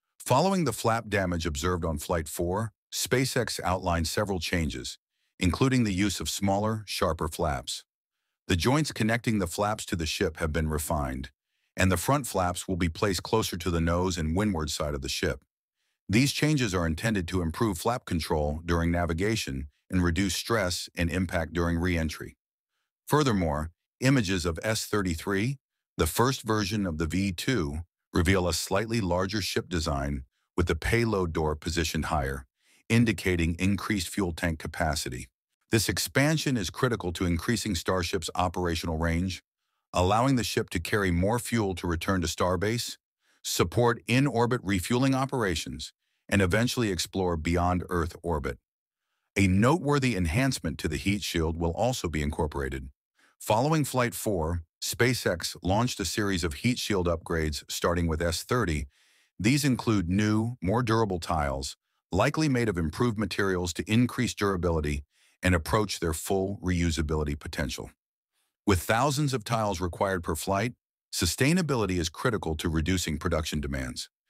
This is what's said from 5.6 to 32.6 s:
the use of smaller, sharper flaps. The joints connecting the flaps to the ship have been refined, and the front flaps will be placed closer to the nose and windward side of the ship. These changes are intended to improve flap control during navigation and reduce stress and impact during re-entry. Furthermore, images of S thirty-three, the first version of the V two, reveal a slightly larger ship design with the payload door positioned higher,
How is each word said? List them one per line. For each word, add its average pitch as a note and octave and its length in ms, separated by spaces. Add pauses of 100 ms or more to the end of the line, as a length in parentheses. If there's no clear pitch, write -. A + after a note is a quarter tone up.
the G2+ 80
use F#2+ 260
of D#2+ 120
smaller, G#2 560
sharper D#2+ 420
flaps. D2+ 560 (640)
The G2+ 80
joints C3 340
connecting A2+ 480
the F#2 80
flaps G#2 380
to - 120
the E2+ 100
ship - 320
have E2 120
been D#2 200
refined, C#2+ 600 (460)
and F#2+ 160
the F2+ 60
front C3+ 280
flaps F2+ 400
will F#2 100
be F2 120
placed G2 340
closer G#2+ 360
to F#2 120
the E2 120
nose F2 340
and D#2+ 180
windward F2+ 360
side D2 240
of C#2 80
the C#2 80
ship. - 340 (640)
These B2+ 240
changes C3+ 420
are F2 120
intended E2 420
to F#2 140
improve F2 340
flap A#2 300
control D#2 580
during E2+ 260
navigation E2+ 800 (220)
and F#2+ 120
reduce F2 320
stress G2 640
and E2+ 140
impact E2 420
during E2+ 260
re-entry. E2 600 (680)
Furthermore, F2+ 680 (280)
images G2+ 460
of E2 160
S A2 240
thirty-three, G2+ 720 (400)
the D#2 80
first C3+ 340
version G#2 460
of D#2+ 100
the D#2+ 100
V F#2+ 240
two, E2 500 (320)
reveal F2+ 340
a E2+ 60
slightly A2 480
larger F#2 420
ship - 260
design C#2+ 540 (340)
with F2 120
the - 80
payload G#2 560
door D#2 240
positioned D#2 500
higher, C2+ 400 (420)